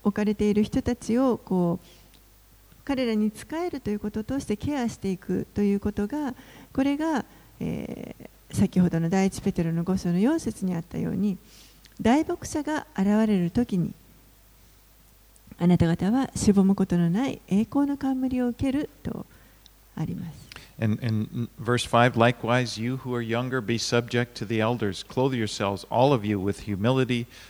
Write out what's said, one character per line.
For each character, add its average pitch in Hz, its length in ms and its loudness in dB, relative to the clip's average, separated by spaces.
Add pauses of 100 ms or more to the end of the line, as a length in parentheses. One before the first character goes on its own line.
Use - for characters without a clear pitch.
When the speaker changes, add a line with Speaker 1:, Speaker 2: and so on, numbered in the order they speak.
Speaker 1:
置 208 120 0
か 208 80 -2
れ 208 120 0
て 208 140 2
い 202 40 4
る 208 80 4
人 254 220 0
た - 120 0
ち 226 220 -2
を 247 220 2
こ 175 420 0
う、 - 40 -20 (1040)
彼 262 160 0
ら 226 80 0
に 214 160 2
仕 - 160 -14 (100)
え 349 140 -2
る 294 120 -10
と 202 100 -4
い - 20 -2
う 208 60 -4
こ 208 100 -6
と 220 120 -6
を - 20 -6
通 269 160 -4
し - 60 -8
て 208 120 -2
ケ 294 180 -4
ア 240 140 -2
し - 80 -12
て 196 140 -4
い 180 60 -4
く - 360 -4
と 202 80 -2
い 202 140 4
う 196 40 0
こ 208 120 -4
と 208 160 -4
が、 285 260 -4 (400)
こ 269 100 2
れ 285 140 0
が、 311 260 0 (360)
え - 560 -8 (360)
ー、 - 40 -8
先 185 240 4
ほ 180 100 6
ど 165 100 0
の 165 120 0
第 190 160 4
一 - 140 -4
ペ 196 100 0
テ 190 100 -2
ロ 165 100 0
の 170 120 0
五 185 120 0
章 180 160 -2
の 175 60 2
四 285 220 4
節 214 260 -6
に 185 80 0
あ 170 60 -2
っ - 20 -8
た - 160 -10
よ - 140 -2
う - 20 -4
に、 190 240 0 (640)
大 277 240 4
牧 - 220 -6
者 302 160 -4
が 302 240 -4 (100)
現 190 80 2 (220)
れ 202 120 4
る 175 120 0
時 240 260 0
に、 - 160 0 (1700)
「あ 175 60 4
な 175 100 6
た - 80 4
方 170 240 0
は 254 260 0
し - 160 2
ぼ 196 120 6
む 196 100 4
こ 196 140 0
と 180 100 0
の 170 140 2
な 240 160 0
い - 200 -6
栄 190 120 2
光 277 260 0
の 285 100 -2
冠 262 460 -2
を 247 60 0
受 233 120 -4
け 269 120 0
る」 285 180 -2 (140)
と - 240 -8 (680)
あ 156 80 -4
り 170 120 -6
ま - 160 -8
す。 - 180 -18 (320)
Speaker 2:
And, 107 240 0
and 113 420 -4 (140)
verse 120 260 0
five, 120 260 4
"Likewise, 117 680 2
you 123 140 -4
who 127 200 -8
are 120 60 -4
younger, 120 400 -2
be 110 160 -2
subject 120 560 0
to 107 140 -8
the 110 140 0
elders. 110 460 -2
Clothe 131 280 0
yourselves, 101 560 -2
all 127 200 6
of 110 140 2
you, 104 140 0
with 98 220 -2
humility 117 640 0 (220)